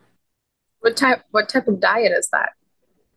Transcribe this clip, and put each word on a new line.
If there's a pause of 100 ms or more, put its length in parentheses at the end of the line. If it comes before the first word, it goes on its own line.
(800)
What
type,
what
type
of
diet
is
that? (640)